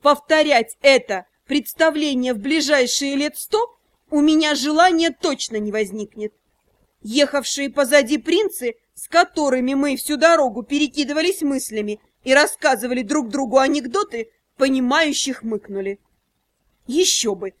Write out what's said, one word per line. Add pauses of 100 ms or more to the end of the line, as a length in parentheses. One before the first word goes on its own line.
Повторять
это (220)
представление
в
ближайшие
лет
сто (320)
у
меня
желания
точно
не
возникнет. (680)
Ехавшие
позади
принцы, (180)
с
которыми
мы
всю
дорогу
перекидывались
мыслями (240)
и
рассказывали
друг
другу
анекдоты, (260)
понимающе
хмыкнули. (840)
Еще
бы!